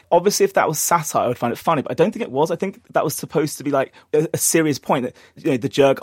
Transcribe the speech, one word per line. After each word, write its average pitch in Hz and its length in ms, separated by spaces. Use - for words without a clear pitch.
obviously, 180 320
if 190 100
that 139 140
was 151 100
satire, 156 460
I 110 40
would 123 120
find 120 120
it - 80
funny, 160 220
but - 100
I - 40
don't 175 160
think 220 120
it - 80
was. 170 200
I 170 40
think 190 260
that - 100
was 151 120
supposed 156 420
to - 60
be, 147 80
like, 135 200
a, 156 200
a 156 40
serious 156 400
point 147 280
that, 82 100
you - 160
know, 131 60
the 131 120
jerk 135 340